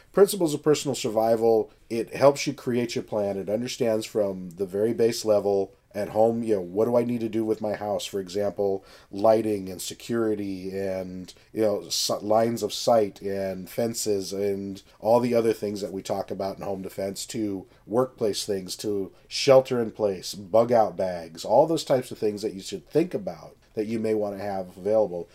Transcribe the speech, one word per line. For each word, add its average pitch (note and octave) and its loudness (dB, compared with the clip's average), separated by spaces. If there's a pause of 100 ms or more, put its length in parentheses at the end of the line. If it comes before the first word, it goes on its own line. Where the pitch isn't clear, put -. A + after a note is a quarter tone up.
(140)
Principles F#3+ 4
of C#3+ -4
Personal C#3+ 2
Survival, A2+ 4 (180)
it A2+ -4
helps C#3 4
you C#3+ -2
create A#2+ -2
your B2 -4
plan. G2+ -2
It F#2 -6
understands A2 0
from F#2+ -4
the F2+ -4
very G#2 0
base A2+ 2
level G2+ 2 (200)
at G2+ -6
home, A#2 2
you A2 0
know, F#2+ 2
what F#2 0
do A#2+ 0
I A#2+ 4
need A#2+ -2
to A2+ -4
do A2 -2
with G#2+ -2
my G#2+ -2
house? G#2 -4
For G2+ -6
example, G2 -2 (260)
lighting G#2+ 2
and F2+ -12
security G2+ -4
and, F#2+ -6 (180)
you A2 0
know, F#2+ 0
s-, - -2 (100)
lines A2+ 2
of G#2 -2
sight A2 2
and F#2+ -6
fences G#2+ -2
and G2 -4 (160)
all A#2 4
the A#2+ 2
other A#2 4
things G#2 -4
that F#2 -6
we F#2+ -8
talk G2 -4
about G2 -6
in - -12
home F#2+ -6
defense F#2+ -8
to G2+ -6 (220)
workplace A2+ 0
things, F#2+ -4
to G2+ -4 (160)
shelter C3 4
in A2 -2
place, F#2+ -2
bug G#2 2
out G#2+ 4
bags, E2+ -6
all A2+ 6
those D#3+ -2
types B2+ 0
of - -12
things G#2 -2
that G2 -4
you F#2+ -12
should F#2 -10
think D#3+ 0
about F#2 -10 (180)
that G#2+ -4
you A2+ -4
may A2 0
want G#2 -2
to G2+ -10
have F#2+ -6
available. F#2+ 0